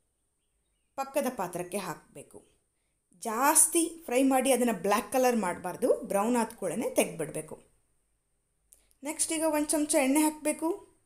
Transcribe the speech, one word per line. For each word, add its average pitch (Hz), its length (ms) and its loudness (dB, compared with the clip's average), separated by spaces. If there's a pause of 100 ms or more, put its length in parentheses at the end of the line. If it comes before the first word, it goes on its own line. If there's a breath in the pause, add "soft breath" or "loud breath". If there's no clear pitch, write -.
(960)
ಪಕ್ಕದ 269 300 -2 (120)
ಪಾತ್ರಕ್ಕೆ 180 400 -6
ಹಾಕಬೇಕು. 156 600 -12 (840)
ಜಾಸ್ತಿ 285 880 2
ಫ್ರೈ 247 180 2
ಮಾಡಿ 269 280 4
ಅದನ್ನು 233 220 2
ಬ್ಲ್ಯಾಕ್ 196 380 0
ಕಲರ್ 254 240 4
ಮಾಡಬಾರ್ದು, 185 520 -4 (140)
ಬ್ರೌನ್ 208 340 0
ಆದ 226 200 -2
ಕೂಡಲೇ 202 340 -4
ತೆಗೆದ್ಬಿಡಬೇಕು. 160 680 -2 (1500 soft breath)
ನೆಕ್ಸ್ಟ್ 311 300 -4
ಈಗ 320 140 -2
ಒಂದು 302 200 0
ಚಮಚ 302 280 0
ಎಣ್ಣೆ 277 240 4
ಹಾಕಬೇಕು. 302 880 -2